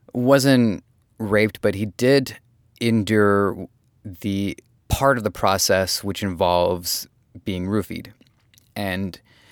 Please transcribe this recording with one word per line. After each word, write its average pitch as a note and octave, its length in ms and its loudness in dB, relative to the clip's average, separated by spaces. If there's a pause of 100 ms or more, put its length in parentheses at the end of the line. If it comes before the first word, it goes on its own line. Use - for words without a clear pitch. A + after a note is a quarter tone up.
(140)
wasn't B2+ 680 2 (360)
raped, G#2+ 420 0
but G#2 140 0
he G2+ 100 -4
did B2+ 540 0 (420)
endure G2+ 880 2 (340)
the G2 540 -6 (320)
part C3+ 300 2
of G#2 60 -6
the G#2 60 0
process F#2+ 720 0
which G2+ 200 -6
involves F2 840 -2 (380)
being F2+ 220 -6
roofied. - 460 -6 (640)
And F#2+ 460 -6 (320)